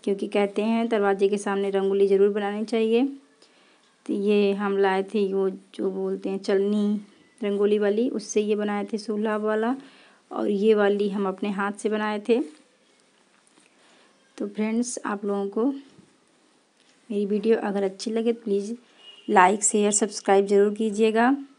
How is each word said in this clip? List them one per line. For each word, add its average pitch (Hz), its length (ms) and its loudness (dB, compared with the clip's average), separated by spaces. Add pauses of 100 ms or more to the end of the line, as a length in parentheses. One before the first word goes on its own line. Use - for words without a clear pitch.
क्योंकि 202 240 -2
कहते 202 340 0
हैं 226 260 0
दरवाजे 202 400 2
के 202 100 0
सामने 196 320 -2
रंगोली 196 380 2
ज़रूर 196 220 4
बनानी 208 340 -4
चाहिए। 226 400 2 (1000)
तो - 80 -4
ये 202 400 2
हम 196 240 -2
लाए 190 260 2
थे 202 300 -2
वो 190 140 0 (260)
जो 202 160 -2
बोलते 190 380 -6
हैं 190 120 -4
चलनी 208 600 0 (400)
रंगोली 202 380 2
वाली, 208 320 0
उससे 214 300 -4
ये 208 160 0
बनाए 208 280 -2
थे 202 140 -6
सूल्हा 214 400 -4
वाला, 214 380 -2 (540)
और 220 180 -4
ये 208 260 4
वाली 202 360 2
हम 196 180 -2
अपने 190 240 -4
हाथ 202 220 -4
से 214 140 -6
बनाए 214 400 -4
थे। 240 120 4 (2000)
तो 214 100 -6
फ्रेंड्स, 220 580 -4
आप 208 180 -6
लोगों 202 240 -2
को 233 240 -2 (1400)
मेरी 208 160 -2
वीडियो 214 320 2
अगर 202 240 -2
अच्छी 196 280 -4
लगे 226 220 0
तो 233 100 -4
प्लीज़ 202 300 -4 (560)
लाइक, 196 360 4
शेयर, 208 280 2
सब्सक्राइब 202 540 2
ज़रूर 202 280 4
कीजिएगा। 220 500 2 (340)